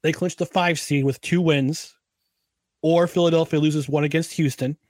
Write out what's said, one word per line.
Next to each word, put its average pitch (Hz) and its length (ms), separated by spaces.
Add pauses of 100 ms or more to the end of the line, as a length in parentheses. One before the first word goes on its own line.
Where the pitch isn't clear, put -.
They 160 100
clinched 180 240
the - 80
five 175 340
seed 143 240
with 135 160
two 175 220
wins, 147 520 (880)
or 170 260
Philadelphia 165 520
loses 151 300
one 147 160
against 160 280
Houston. 143 440 (120)